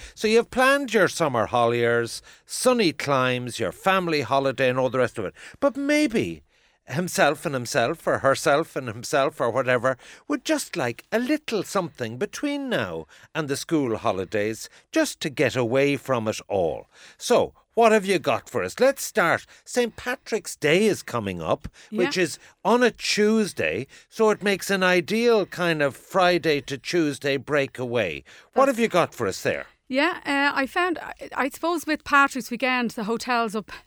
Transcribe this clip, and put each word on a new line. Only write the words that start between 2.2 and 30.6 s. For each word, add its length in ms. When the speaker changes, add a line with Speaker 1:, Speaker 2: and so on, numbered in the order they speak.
Speaker 1:
sunny 460
climes, 680
your 140
family 500
holiday 480
and 80
all 100
the 80
rest 220
of 80
it. 80
But 160
maybe 680
himself 580
and 100
himself, 520
or 140
herself 540
and 140
himself, 540
or 80
whatever, 480
would 200
just 280
like 380
a 60
little 440
something 540
between 540
now 360
and 140
the 80
school 420
holidays, 720
just 300
to 80
get 260
away 440
from 280
it 220
all. 380
So, 340
what 180
have 120
you 140
got 320
for 140
us? 160
Let's 240
start. 420
Saint 300
Patrick's 640
Day 300
is 180
coming 360
up, 280
which 260
Speaker 2:
Yeah. 80
Speaker 1:
is 140
on 180
a 80
Tuesday, 960
so 220
it 120
makes 280
an 120
ideal 640
kind 340
of 160
Friday 640
to 140
Tuesday 600
breakaway. 880
What 120
Speaker 2:
That's 100
Speaker 1:
have 60
you 60
got 260
for 140
us 160
there? 220
Speaker 2:
Yeah, 380
uh, 280
I 120